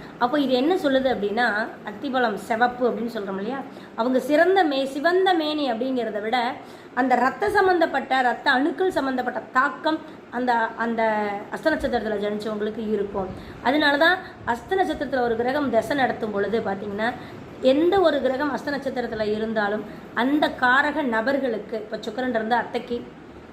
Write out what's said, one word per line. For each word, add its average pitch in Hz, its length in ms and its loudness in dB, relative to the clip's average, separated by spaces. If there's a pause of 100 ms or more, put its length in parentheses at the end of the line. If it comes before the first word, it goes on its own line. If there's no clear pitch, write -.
(180)
அப்போ 247 220 2
இது 262 120 2
என்ன 277 220 4
சொல்லுது 262 340 2
அப்படின்னா, 214 380 0 (380)
அத்திப்பழம் 240 500 -2
சிவப்பு 240 560 0
அப்படின்னு 226 240 -4
சொல்றோம் 196 220 -6
இல்லையா, 226 240 -6 (360)
அவங்க 247 220 2
சிறந்த 330 460 4
மே-, 277 200 0
சிவந்த 349 500 2
மேனி 302 380 0
அப்படிங்கிறத 226 500 -2
விட 226 160 0 (560)
அந்த 254 200 2
ரத்த 262 360 2
சம்பந்தப்பட்ட, 330 720 2
ரத்த 240 280 0
அணுக்கள் 330 400 2
சம்பந்தப்பட்ட 254 500 -2 (120)
தாக்கம் 285 460 2 (320)
அந்த, 247 220 0 (240)
அந்த 226 260 0 (480)
அஸ்த - 200 -2
நட்சத்திரத்துல 226 480 0
ஜனிச்சவங்களுக்கு 214 680 -4
இருக்கும். 196 400 -2 (340)
அதனால 294 340 2
தான் 330 200 4 (300)
அஸ்த 240 280 -4
நட்சத்திரத்துல 302 460 0
ஒரு 233 160 0
கிரகம் 254 340 0
தசை 220 260 2
நடத்தும் 233 340 0
பொழுது 202 300 0
பார்த்தீங்கன்னா, 202 480 -4 (540)
எந்த 320 380 6
ஒரு 294 200 4
கிரகம் 254 340 0
அஸ்த 262 160 -4
நட்சத்திரத்துல 254 500 -4
இருந்தாலும் 214 640 0 (300)
அந்த 285 340 2 (120)
காரக 277 420 4
நபர்களுக்கு, 233 760 -2
இப்ப 214 200 -8
சுக்கிரன் 240 380 -4
இருந்தா 220 220 0
அத்தைக்கு, - 400 -4 (560)